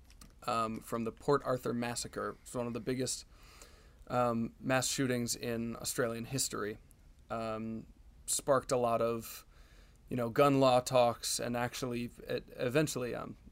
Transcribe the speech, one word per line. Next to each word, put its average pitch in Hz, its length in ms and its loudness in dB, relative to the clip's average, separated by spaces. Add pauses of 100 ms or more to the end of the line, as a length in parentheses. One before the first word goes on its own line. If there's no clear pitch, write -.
(460)
um, 113 380 -2
from 117 200 -2
the 110 80 -4
Port 143 340 2
Arthur 127 260 0
Massacre. 117 680 -4
It's - 120 -14
one 120 120 -2
of 117 80 -6
the 120 60 -4
biggest, 127 440 -4 (840)
um, 120 520 2
mass 131 260 2
shootings 123 500 0
in 117 400 -4
Australian 117 500 -2
history. 110 500 -4 (540)
Um, 113 540 -6 (420)
sparked - 440 2
a 131 60 4
lot 117 240 4
of, 117 460 -2 (640)
you 127 80 -2
know, 117 100 0
gun 139 320 6
law 127 200 8
talks 120 600 2
and 120 160 -2
actually, 120 540 -4 (200)
e-, 123 100 -2 (180)
eventually, 127 560 2
um, - 220 -8 (160)